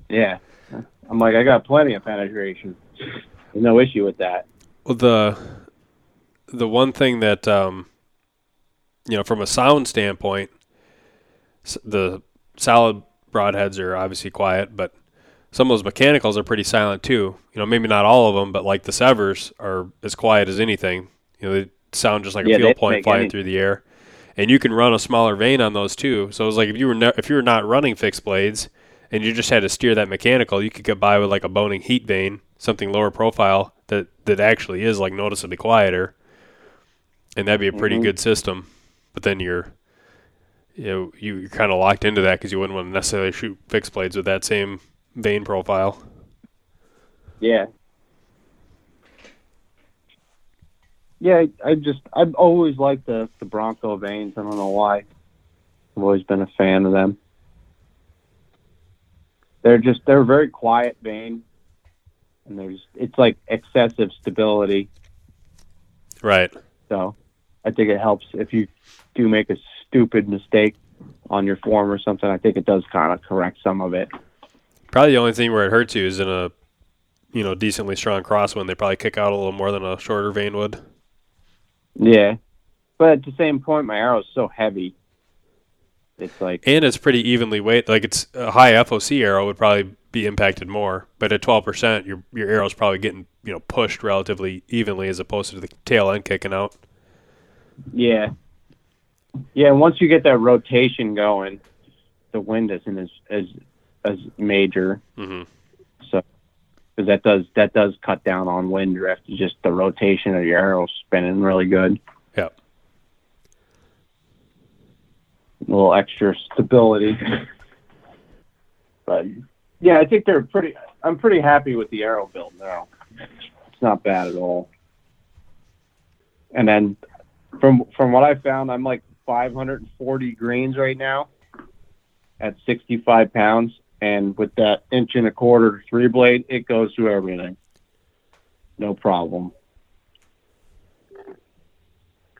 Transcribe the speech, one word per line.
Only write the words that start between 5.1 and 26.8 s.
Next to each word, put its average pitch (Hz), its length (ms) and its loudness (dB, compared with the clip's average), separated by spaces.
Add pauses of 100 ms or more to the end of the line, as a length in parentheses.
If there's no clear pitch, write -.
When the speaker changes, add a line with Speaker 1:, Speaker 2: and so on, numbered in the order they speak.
Speaker 2:
the 120 200 -4
one 127 240 2
thing 123 280 0
that, 107 280 0
um, 95 380 0 (1200)
you 110 100 -4
know, 101 60 -4
from 110 180 -2
a 98 60 -6
sound 135 400 2
standpoint, 98 600 -4 (1120)
s-, - 200 -12
the 95 400 -4 (340)
solid 117 460 4 (280)
broadheads 101 480 -2
are 92 160 -6
obviously 92 360 -8
quiet, 98 440 -2
but 95 200 -8 (560)
some 131 180 2
of 120 80 2
those 101 60 -4
mechanicals 113 540 2
are 104 60 -4
pretty 104 200 -4
silent 104 400 -2
too. 101 320 -2 (180)
You 110 60 -10
know, 104 80 -4
maybe 113 200 0
not 104 180 4
all 113 300 8
of 98 60 0
'em, 98 100 -4
but, 95 140 -4
like, 98 180 -2
the - 80 -10
Severs 107 680 2
are 95 280 -8 (140)
as 104 140 -10
quiet 104 340 4
as 95 100 -4
anything. 92 480 -4 (320)
You 101 100 -10
know, 98 40 -4
they 98 160 -4 (220)
sound 104 320 -2
just 98 120 -10
like 104 100 -4
a 110 40 2
Speaker 1:
Yeah, 110 80 6
Speaker 2:
field 101 120 2
Speaker 1:
they 123 60 4
Speaker 2:
point 104 220 0
Speaker 1:
make 95 60 -6
Speaker 2:
flying 92 180 2
Speaker 1:
any 98 100 -2
Speaker 2:
through 98 120 -8
the 95 140 -4
air, 98 260 -2 (540)
and 104 140 2
you 135 80 8
can 120 120 0
run 117 220 4
a 110 60 2
smaller 113 360 2
vane 127 240 2
on 110 140 0
those 101 220 -4
too. 107 360 -4
So 110 120 -4
it - 20 0
was 110 120 -2
like 107 120 2
if 107 80 -6
you 135 100 0